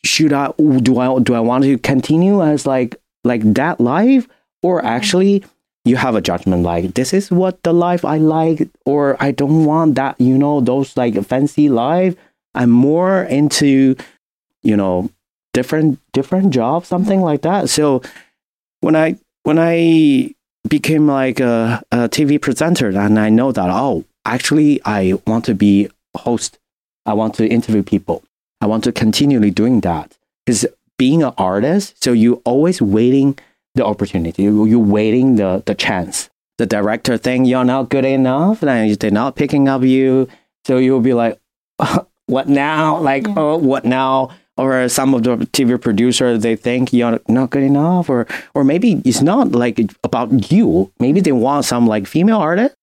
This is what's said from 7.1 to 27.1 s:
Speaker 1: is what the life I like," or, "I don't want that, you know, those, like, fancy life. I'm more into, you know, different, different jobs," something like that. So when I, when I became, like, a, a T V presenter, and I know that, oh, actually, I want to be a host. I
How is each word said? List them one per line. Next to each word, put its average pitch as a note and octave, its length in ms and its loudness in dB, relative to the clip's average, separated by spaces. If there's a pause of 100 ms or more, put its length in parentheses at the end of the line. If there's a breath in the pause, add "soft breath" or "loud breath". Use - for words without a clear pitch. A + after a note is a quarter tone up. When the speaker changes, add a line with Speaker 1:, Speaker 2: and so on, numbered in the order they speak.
Speaker 1:
is G3 180 -2
what F#3 240 0 (100)
the E3+ 80 0 (140)
life F3+ 180 -2
I D#3 140 -2
like," D#3+ 500 0 (180)
or, C#3 320 0
"I C#3+ 140 -2
don't D3 320 2
want D3+ 320 2
that, C3+ 240 -2
you C3 180 2
know, C#3+ 220 2
those, B2+ 360 -2
like, A#2+ 180 -2 (100)
fancy C#3+ 440 0
life. D#3+ 460 0 (400 soft breath)
I'm B2 160 2
more E3 540 2
into, C3+ 720 2 (680 loud breath)
you G#2+ 140 0
know, F#2+ 340 -2 (420)
different, D3+ 460 0 (140)
different F#3 420 -2
jobs," B2+ 320 -2
something F#3+ 340 -2
like D#3 220 -2
that. F#3 260 -2
So C#3+ 320 0 (800 loud breath)
when D#3 140 0
I, D#3+ 220 0 (260)
when D#3 160 0
I E3 760 2 (340)
became, D3+ 400 0
like, C3+ 320 -2
a, A#2 500 0
a A#2+ 160 0
T D#3 240 -2
V D3 80 0
presenter, D3+ 520 -2 (140)
and G#2 140 2
I G#2+ 100 0
know A#2+ 220 2
that, G2 180 -2
oh, G2+ 360 -2 (200)
actually, D3 600 0
I F#2+ 300 0 (120)
want A2+ 200 -2
to A#2 80 0 (120)
be G2+ 220 4 (260)
a - 40 -10
host. - 420 -6 (460)
I G#2+ 80 -2